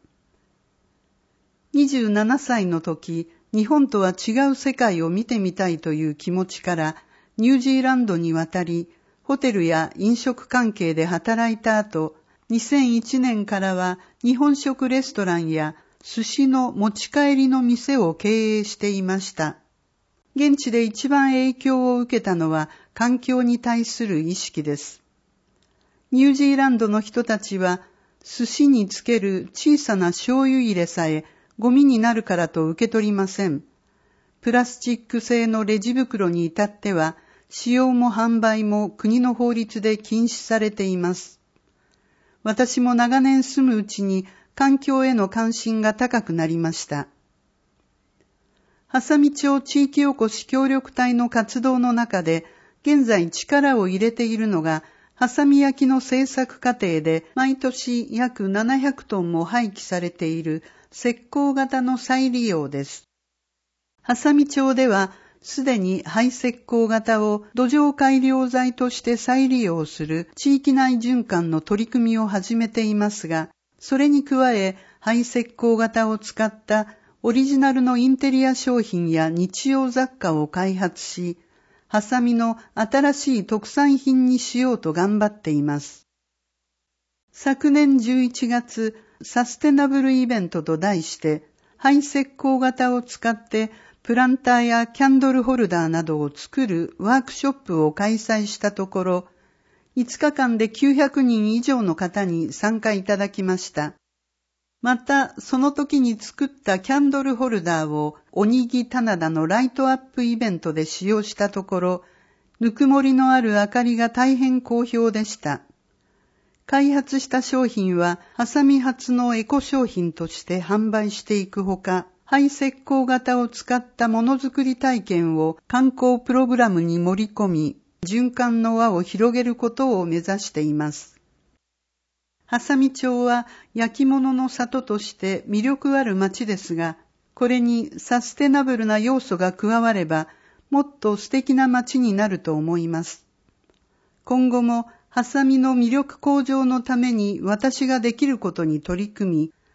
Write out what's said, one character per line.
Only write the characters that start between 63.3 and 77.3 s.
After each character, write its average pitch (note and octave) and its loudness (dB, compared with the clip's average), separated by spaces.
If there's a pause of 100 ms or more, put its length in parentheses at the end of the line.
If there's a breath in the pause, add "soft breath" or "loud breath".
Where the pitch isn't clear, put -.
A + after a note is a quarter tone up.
波 A#3+ -2
佐 D4 2
見 C#4+ 4
町 C4+ 0
で C4 2
は、 G3 0 (300 loud breath)
す - -8
で B3+ 0
に F#3 -2
廃 A3 0
石 B3 -4
膏 A#3 0
型 A3 0
を G#3 -2
土 B3 2
壌 C#4+ 2
改 C4+ 4
良 C4 2
材 B3+ 0
と B3 -2
し - -10
て A#3 0
再 C4 2
利 B3+ 2
用 E3 -2
す - -10
る D#3+ -4
地 C#4 2
域 C4+ 2
内 C4 2
循 A#3+ 0
環 E3+ -2
の D#3+ 0
取 G#3 -2
り - -14
組 A#3 2
み A3+ 0
を A3 0
始 G3+ -4
め A3+ 0
て A3+ -2
い G#3+ 0
ま G#3 2
す G#3 -10
が、 D#3+ -4 (300)
そ - -2
れ C#4+ 4
に C#4+ 4
加 C4 2
え、 F#3+ -2 (220 loud breath)
廃 A#3 0
石 A#3+ -2
膏 A#3 0
型 A3+ 0
を A3 -4
使 - -4
っ G#3+ -4 (120)
た G#3+ 0 (340 loud breath)
オ A#3 0